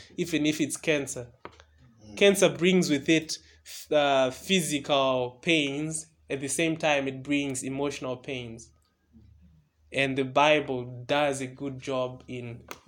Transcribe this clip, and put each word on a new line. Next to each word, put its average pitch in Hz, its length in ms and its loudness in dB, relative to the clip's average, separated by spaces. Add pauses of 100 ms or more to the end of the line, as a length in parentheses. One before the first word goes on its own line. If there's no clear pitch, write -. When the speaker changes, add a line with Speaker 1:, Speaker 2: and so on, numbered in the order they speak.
(160)
Speaker 1:
even 165 300 0
if 156 140 0
it's - 160 -2
cancer. 135 500 -2 (800)
Speaker 2:
Mm. - 100 -16
Speaker 1:
Cancer 202 340 6
brings 170 380 4
with 143 200 0
it, 160 280 2 (300)
f-, - 240 -16
uh, 139 400 4
physical 139 1120 0
pains. 151 640 -2 (240)
At 139 100 -6
the 143 60 -6
same 160 300 0
time, 143 320 0
it 131 160 -8
brings 143 400 -2
emotional 135 520 -6
pains. 120 540 -12 (1200)
And 135 240 0
the 135 60 2
Bible 131 840 2
does 143 360 0
a 127 80 -6
good 131 320 -10
job 127 480 -6
in 120 320 -12 (280)